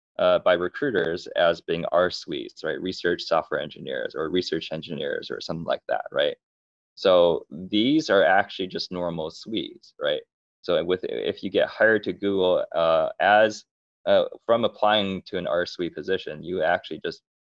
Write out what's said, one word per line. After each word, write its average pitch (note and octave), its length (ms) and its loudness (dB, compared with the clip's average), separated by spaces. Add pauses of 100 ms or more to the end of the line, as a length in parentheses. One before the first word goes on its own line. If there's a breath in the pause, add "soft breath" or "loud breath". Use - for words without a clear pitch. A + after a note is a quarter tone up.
(200)
uh, F2+ 200 4
by F#2 140 4
recruiters F2+ 840 -2
as E2+ 260 4
being E2+ 240 -4
R F2+ 260 2
suites, - 520 -10
right? D2+ 160 -4
Research F2 440 -2
software D#2 360 0
engineers C#2 560 -8
or D#2 140 -4
research E2 420 -2
engineers D2+ 600 -8
or G#1 100 -8
something E2 240 -8
like - 220 -2
that, - 240 -4
right? D2 240 0 (580)
So F2 560 4
these G#2 600 0
are G2 120 6
actually F#2+ 440 2
just F2 240 -8
normal E2+ 400 -4
suites, - 680 -10
right? D2 220 -2 (400)
So E2 220 0
with, F2+ 200 -2
if A1+ 380 -4
you G2+ 80 -6
get G2 180 2
hired A2 360 4
to F#2+ 100 -2
Google, F#2 500 2 (120)
uh, D#2+ 340 2 (100)
as G#2 460 4 (420)
uh, G2 180 4 (220)
from A#2 180 2
applying G2+ 640 0
to F#2+ 100 -8
an F2 100 -4
R F2 200 0
suite E2+ 260 -6
position, D#2 500 -6
you F2 200 -4
actually E2 420 -2
just E2+ 160 -8 (220)